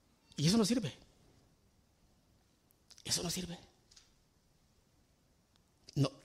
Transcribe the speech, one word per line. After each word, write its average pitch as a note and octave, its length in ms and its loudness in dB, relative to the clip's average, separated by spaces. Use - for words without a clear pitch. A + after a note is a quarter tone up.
Y D3 100 2
eso G3+ 100 4
no A3 80 6
sirve. A3 280 0
Eso - 200 -4
no F3 60 -4
sirve. F3 280 -8
No, C#3 140 2